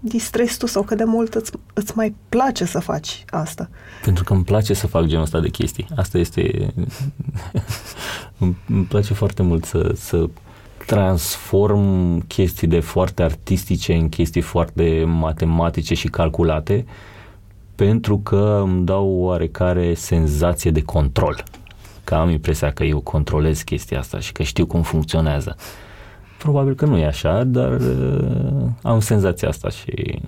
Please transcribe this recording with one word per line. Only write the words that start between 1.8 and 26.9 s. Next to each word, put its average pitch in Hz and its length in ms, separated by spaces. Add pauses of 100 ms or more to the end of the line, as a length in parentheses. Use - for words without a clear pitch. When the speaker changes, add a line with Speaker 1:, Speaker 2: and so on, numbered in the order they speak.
Speaker 1:
mai 220 180 (140)
place 247 360
să - 160
faci - 500
asta. 156 380 (360)
Speaker 2:
Pentru 90 200
că - 80
îmi 92 120
place 104 300
să 98 120
fac 85 200
genul 80 180
ăsta 80 160
de 80 80
chestii. - 380 (100)
Asta 95 220
este, - 540 (760)
<laughs> - 920
îmi, 90 180 (120)
îmi 104 160
place 104 300
foarte 101 280
mult 85 220
să, 85 300
să 82 340 (580)
transform 95 1400
chestiile 85 540
foarte 92 420
artistice 87 720
în 82 140
chestii 82 320
foarte 82 680
matematice 82 880
și - 140
calculate, 82 760 (880)
pentru 104 440
că 104 460
îmi 92 200
dau 95 260
oarecare 90 840
senzație 82 760
de 78 120
control. 73 600 (640)
Că - 100
am 82 160
impresia 78 420
că 78 120
eu 76 160
controlez 78 640
chestia - 360
asta - 200
și - 140
că - 100
știu 82 240
cum 85 160
funcționează. 78 720 (840)
Probabil 139 360
că 135 120
nu 143 120